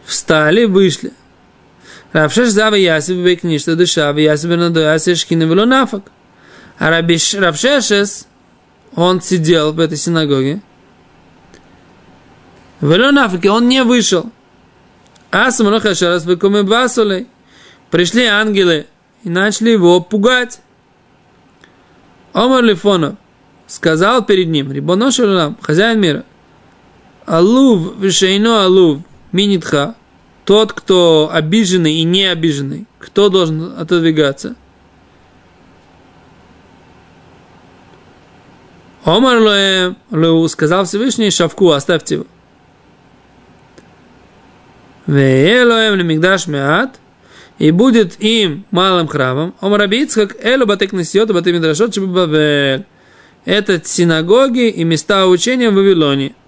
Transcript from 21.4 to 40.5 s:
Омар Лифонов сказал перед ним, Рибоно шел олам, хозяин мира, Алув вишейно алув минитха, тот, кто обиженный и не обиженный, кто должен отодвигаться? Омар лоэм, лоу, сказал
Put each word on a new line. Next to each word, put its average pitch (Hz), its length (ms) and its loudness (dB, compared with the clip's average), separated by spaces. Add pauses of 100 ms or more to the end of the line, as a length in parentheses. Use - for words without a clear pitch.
Омар 254 300 0
Лифонов 196 540 0 (500)
сказал 190 580 0
перед 185 240 2
ним, 139 220 -2
Рибоно 175 400 -2
шел 233 180 0
олам, 165 320 -2
хозяин 214 400 0
мира, 160 240 -2 (1040)
Алув 196 720 2
вишейно 196 680 0
алув 180 360 2 (320)
минитха, 190 640 -2 (500)
тот, 214 280 2
кто 160 600 2
обиженный 170 640 0
и 160 100 -2
не 185 220 0
обиженный, 156 600 -4 (120)
кто 202 300 0
должен 170 480 -2
отодвигаться? 165 800 -2 (4000)
Омар 233 340 2
лоэм, 196 580 2 (140)
лоу, 165 380 2
сказал 170 360 -2